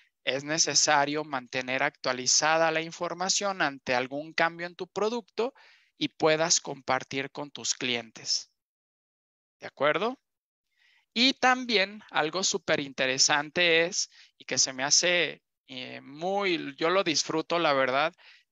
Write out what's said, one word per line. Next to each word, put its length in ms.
es 180
necesario 800
mantener 600
actualizada 880
la 100
información 800
ante 340
algún 380
cambio 340
en 80
tu 140
producto 640
y 100
puedas 520
compartir 680
con 200
tus 240
clientes. 760
¿De 60
acuerdo? 520
Y 220
también 760
algo 340
superinteresante 1400
es, 260
y 60
que 140
se 140
me 120
hace, 580
eh, 360
muy, 760
yo 120
lo 140
disfruto, 560
la 140
verdad, 420